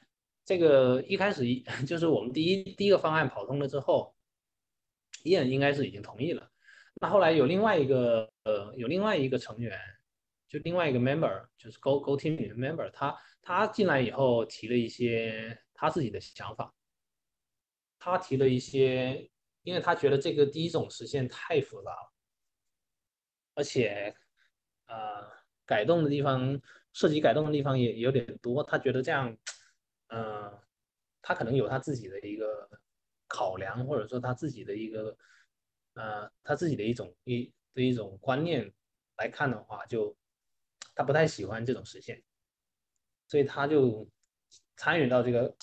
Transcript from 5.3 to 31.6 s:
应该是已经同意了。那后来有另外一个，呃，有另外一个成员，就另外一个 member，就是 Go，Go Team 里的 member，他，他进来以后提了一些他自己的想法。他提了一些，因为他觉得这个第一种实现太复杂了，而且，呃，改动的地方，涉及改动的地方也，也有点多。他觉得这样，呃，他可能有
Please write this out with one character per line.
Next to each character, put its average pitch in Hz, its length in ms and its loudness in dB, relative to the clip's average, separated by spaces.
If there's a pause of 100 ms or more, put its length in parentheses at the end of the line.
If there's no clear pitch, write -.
应 131 140 0
该 143 140 4
是 139 140 -2
已 92 40 -10
经 101 120 -14
同 - 180 -14
意 160 120 -2
了。 - 180 -10 (500)
那 165 80 -2
后 196 100 6
来 165 120 6
有 147 160 6
另 185 160 2
外 214 140 4
一 135 100 2
个， 120 440 2 (120)
呃， 107 320 -2
有 120 120 -6
另 175 140 0
外 208 160 0
一 135 100 2
个 127 120 0
成 113 180 -10
员， 113 180 -6 (720)
就 151 120 -10
另 165 160 -6
外 175 120 2
一 135 60 2
个 123 60 2
member， 123 480 0 (100)
就 113 140 -20
是 - 80 -20
Go，Go 143 360 2
Team 156 220 -2
里 113 100 -6
的 104 80 -12
member， 127 360 -6
他， 143 260 -6 (240)
他 185 240 0
进 214 220 0
来 143 120 4
以 120 120 0
后 123 340 2
提 - 220 -14
了 123 80 -2
一 120 120 2
些 113 680 -4 (160)
他 156 160 -2
自 170 120 -2
己 113 100 -2
的 98 100 -10
想 - 340 -14
法。 - 160 -10 (1300)
他 185 220 -2
提 - 180 -2
了 131 100 4
一 127 120 4
些， 131 680 0 (360)
因 175 100 -6
为 175 80 -2
他 170 140 2
觉 139 160 4
得 139 60 6
这 151 180 -2
个 143 100 6
第 139 180 -2
一 170 60 -2
种 156 200 -2
实 - 180 -14
现 131 200 -2
太 - 340 -2
复 104 200 -12
杂 87 100 -12
了， - 220 -16 (1400)
而 147 80 -2
且， 104 500 -2 (760)
呃， 107 380 -10 (400)
改 107 200 2
动 165 180 4
的 143 60 2
地 143 120 0
方， 135 400 0 (300)
涉 - 160 2
及 151 140 2
改 151 120 6
动 151 120 2
的 151 60 -2
地 143 120 0
方 131 160 2
也， 117 140 2
也 110 60 -10
有 123 120 2
点 - 280 -2
多。 123 220 -2
他 151 160 -2
觉 131 140 0
得 127 100 0
这 143 80 -4
样， 131 260 -2 (720)
呃， 104 540 -10 (600)
他 - 120 -4
可 - 120 -2
能 120 100 -2
有 113 120 2